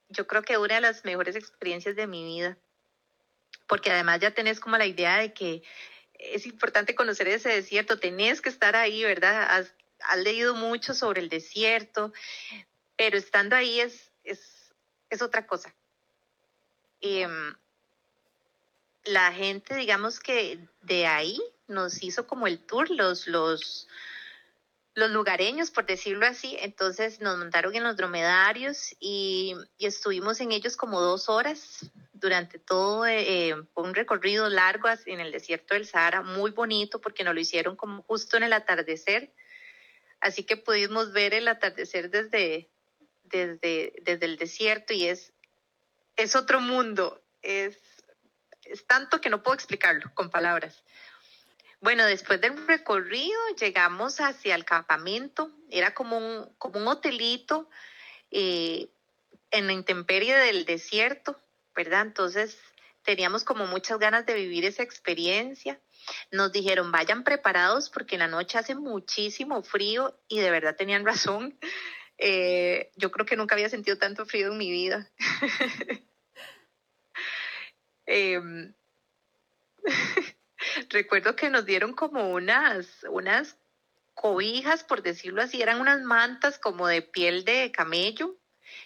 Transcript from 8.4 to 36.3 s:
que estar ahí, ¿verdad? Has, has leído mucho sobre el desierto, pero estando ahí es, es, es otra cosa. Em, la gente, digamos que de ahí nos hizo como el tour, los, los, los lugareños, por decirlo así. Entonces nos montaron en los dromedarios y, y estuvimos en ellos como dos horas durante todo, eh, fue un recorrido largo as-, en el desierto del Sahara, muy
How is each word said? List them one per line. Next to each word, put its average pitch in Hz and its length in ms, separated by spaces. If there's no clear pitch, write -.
que 254 80
estar 220 260
ahí, 220 280
¿verdad? 196 480
Has, 185 240
has - 180
leído 226 380
mucho 233 400
sobre 202 260
el 165 80
desierto, 214 840
pero 214 180
estando 202 400
ahí 247 240
es, 240 320
es, - 500
es 214 100
otra 220 240
cosa. - 260
Em, 175 540
la 185 260
gente, 196 440
digamos 220 440
que 214 400
de 175 240
ahí 160 340
nos 185 360
hizo 180 240
como 254 200
el 175 120
tour, 294 300
los, 190 380
los, 160 600
los 220 160
lugareños, 214 600
por 226 140
decirlo 196 400
así. 247 340
Entonces 196 600
nos 196 160
montaron 175 380
en 233 80
los 233 120
dromedarios 190 1040
y, 190 560
y 202 80
estuvimos 202 560
en 233 100
ellos 220 240
como 214 240
dos 180 300
horas 269 600
durante 180 440
todo, 202 480
eh, 185 500
fue 170 100
un 185 100
recorrido 208 560
largo 196 380
as-, 226 180
en 185 140
el 160 120
desierto 165 440
del 208 100
Sahara, 175 380
muy 190 280